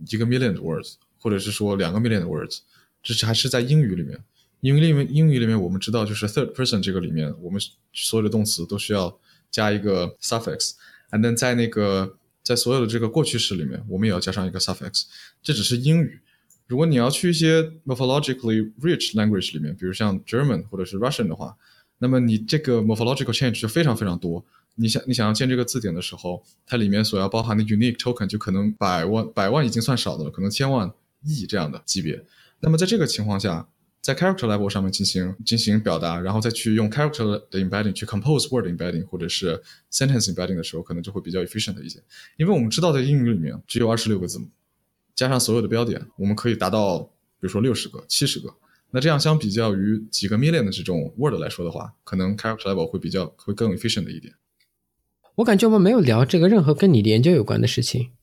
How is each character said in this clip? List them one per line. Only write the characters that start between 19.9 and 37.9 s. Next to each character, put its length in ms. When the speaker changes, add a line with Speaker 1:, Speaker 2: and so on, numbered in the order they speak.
Speaker 1:
像 320
German 460
或 80
者 80
是 120
Russian 300
的 80
话， 200
那 100
么 140
你 160
这 200
个 240
morphological 540
change 240
就 80
非 160
常 120
非 100
常 120
多。 260
你 120
想， 180
你 80
想 140
要 60
建 140
这 100
个 80
字 160
典 120
的 80
时 140
候， 260
它 120
里 100
面 160
所 160
要 80
包 160
含 120
的 100
unique 320
token 280
就 120
可 140
能 220
百 300
万， 300
百 160
万 140
已 60
经 120
算 140
少 220
的 60
了， 80
可 100
能 80
千 220
万 180
亿 240
这 120
样 120
的 160
级 160
别。 240
那 80
么 80
在 100
这 100
个 80
情 200
况 120
下， 300
在 140
character 320
level 220
上 120
面 80
进 160
行， 300
进 120
行 220
表 200
达， 200
然 140
后 60
再 100
去 260
用 140
character 400
的 80
embedding 320